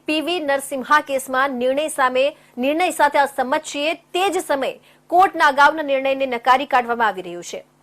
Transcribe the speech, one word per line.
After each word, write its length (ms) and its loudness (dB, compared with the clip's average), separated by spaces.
પી 160 -2
વી 180 -4
નરસિમ્હા 600 0
કેસમાં 480 -2
નિર્ણય 380 -2
સામે, 480 0
નિર્ણય 340 0
સાથે 280 2
અસંમત 440 0
છીએ. 300 -4
તે 360 -2
જ 160 -4
સમયે 340 -4
કોર્ટના 380 4
અગાઉના 360 4
નિર્ણયને 420 0
નકારી 400 2
કાઢવામાં 420 0
આવી 140 -4
રહ્યું 220 -12
છે. 200 -14